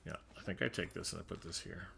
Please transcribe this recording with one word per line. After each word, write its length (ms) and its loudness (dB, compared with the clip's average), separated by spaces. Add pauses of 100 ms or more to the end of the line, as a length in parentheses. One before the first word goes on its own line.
Yeah, 120 -2 (220)
I 40 -12
think 200 4
I 60 8
take 260 2
this 180 0
and 80 -2
I 40 -6
put 180 -4
this 180 -2
here. 380 -6